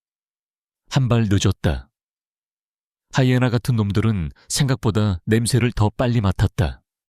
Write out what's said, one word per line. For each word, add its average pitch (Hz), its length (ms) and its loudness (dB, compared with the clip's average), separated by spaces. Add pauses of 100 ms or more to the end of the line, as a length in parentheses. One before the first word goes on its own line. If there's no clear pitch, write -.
(920)
한 135 180 0
발 113 200 2
늦었다. 92 600 -2 (1200)
하이에나 127 380 2
같은 120 260 0
놈들은 101 540 0 (180)
생각보다 107 760 -2
냄새를 113 480 0
더 107 180 0
빨리 120 300 -2
맡았다. 95 600 -2 (260)